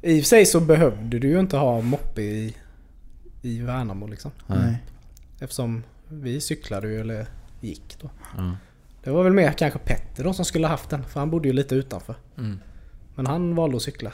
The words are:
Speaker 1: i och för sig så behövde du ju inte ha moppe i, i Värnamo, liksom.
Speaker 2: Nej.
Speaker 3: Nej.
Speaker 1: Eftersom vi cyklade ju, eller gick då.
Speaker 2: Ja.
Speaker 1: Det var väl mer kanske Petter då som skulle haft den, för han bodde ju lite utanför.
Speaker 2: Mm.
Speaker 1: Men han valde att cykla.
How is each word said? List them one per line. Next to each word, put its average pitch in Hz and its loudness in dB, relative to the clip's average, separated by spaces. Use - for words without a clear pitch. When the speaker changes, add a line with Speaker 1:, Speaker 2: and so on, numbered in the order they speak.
Speaker 1:
i 165 4
och 143 0
för 139 0
sig 226 10
så 175 4
behövde 123 4
du 135 0
ju 170 4
inte 185 2
ha 123 2
moppe 117 -2
i, 107 -4
i 117 -6
Värnamo, 120 -6
liksom. 110 -12
Speaker 2:
Nej. 95 0
Speaker 3:
Nej. 117 2
Speaker 1:
Eftersom 117 -6
vi 143 -8
cyklade 107 -6
ju, 107 -4
eller 110 -6
gick - -12
då. 139 -14
Speaker 2:
Ja. 90 -4
Speaker 1:
Det 131 -4
var 170 4
väl 185 6
mer 180 6
kanske 147 0
Petter - -2
då 180 0
som 175 -2
skulle 160 0
haft 156 -4
den, 139 -4
för - -8
han 143 -2
bodde 160 0
ju 131 2
lite 131 0
utanför. 117 -4
Speaker 2:
Mm. 107 -6
Speaker 1:
Men 131 -4
han 170 0
valde 160 2
att 113 -2
cykla. 107 -10